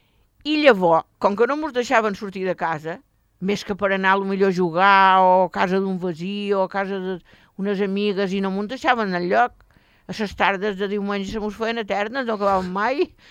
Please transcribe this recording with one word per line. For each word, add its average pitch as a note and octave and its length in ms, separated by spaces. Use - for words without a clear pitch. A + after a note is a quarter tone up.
I D4+ 180
llavors, F#3 420
com G3+ 160
que A3+ 120
no C#4+ 100
mos D4+ 180
deixaven A3+ 400
sortir F#3+ 300
de F3+ 100
casa, E3 440
més G3 240
que G#3 100
per G3 180
anar, F#3+ 220
a G3 40
lo G3 60
millor, G3 260
a F3 40
jugar, F#3+ 680
o F#3 240
a E3+ 60
casa G3 280
d'un F#3+ 200
veí, F#3 540
o F#3+ 100
a F3+ 80
casa G3 280
d'unes F#3+ 840
amigues, G3 500
i G3 80
no G3 100
mos G3+ 160
deixaven A#3+ 480
enlloc, G3 380
a F#3 80
les G#3 240
tardes F#3+ 400
de G3+ 80
diumenge G3+ 420
se A3 100
mos G#3 180
feien A3+ 240
eternes, G#3+ 440
no A3 120
acabaven G3 340
mai, A#3+ 380